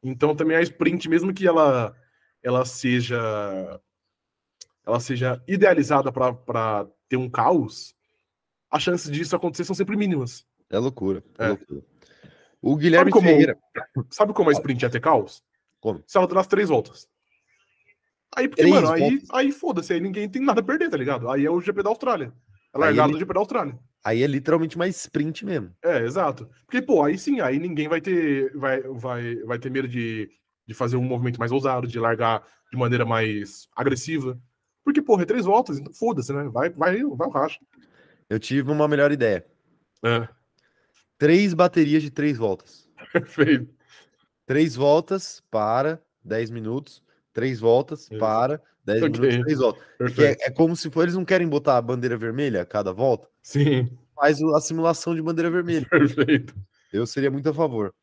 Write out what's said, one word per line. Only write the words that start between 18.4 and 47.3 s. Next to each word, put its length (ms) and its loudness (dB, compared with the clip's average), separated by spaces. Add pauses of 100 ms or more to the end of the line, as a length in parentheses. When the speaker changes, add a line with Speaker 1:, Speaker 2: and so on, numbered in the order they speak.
Speaker 1:
porque, 140 2
Speaker 2:
Três 120 10
Speaker 1:
mano, 160 6
aí, 100 2
Speaker 2:
voltas? 320 0
Speaker 1:
aí 200 2
foda-se, 400 -4
aí 80 0
ninguém 280 -6
tem 140 -6
nada 180 2
a 40 -6
perder, 260 -2
tá 60 -4
ligado? 340 -4
Aí 140 0
é 60 0
o 100 0
G 120 -4
P 100 -4
da 80 0
Austrália. 420 -4 (400)
É 40 -8
Speaker 2:
Aí 40 -2
Speaker 1:
largada 280 4
Speaker 2:
ele, 40 2
Speaker 1:
do 80 -2
G 60 -4
P 80 -6
da 60 2
Austrália. 380 -4 (240)
Speaker 2:
aí 200 0
é 40 2
literalmente 500 0
uma 120 -2
sprint 560 -6
mesmo. 280 -6 (100)
Speaker 1:
É, 180 2
exato. 480 -4 (160)
Porque, 180 -4
pô, 220 4
aí 140 0
sim, 220 -2
aí 180 0
ninguém 280 -4
vai 140 0
ter, 560 0
vai, 240 -2
vai, 640 -8
vai 140 -6
ter 120 -8
medo 160 -4
de, 440 -6 (360)
de 80 -14
fazer 220 -2
um 80 0
movimento 340 -4
mais 140 -2
ousado, 340 -2
de 140 -8
largar 420 0 (300)
de 60 -6
maneira 260 0
mais 720 -4
agressiva. 640 -2 (420)
Porque, 200 2
porra, 200 4
é 40 -2
três 180 -2
voltas, 340 0
então 140 -14
foda-se, 400 -4
né? 160 -6
Vai, 220 -4
vai, 340 -2
vai 240 -4
o 20 -6
racha. 300 -4 (680)
Speaker 2:
Eu 120 -4
tive 320 -4
uma 160 2
melhor 240 2
ideia. 340 0 (560)
Speaker 1:
É. 240 0 (880)
Speaker 2:
Três 380 4
baterias 480 4
de 80 -8
três 260 -2
voltas. 640 -6
Speaker 1:
<laughs> 140 -20
Perfeito. 600 0 (720)
Speaker 2:
Três 300 0
voltas, 760 0
para, 540 -2 (200)
dez 280 -4
minutos. 540 -10 (280)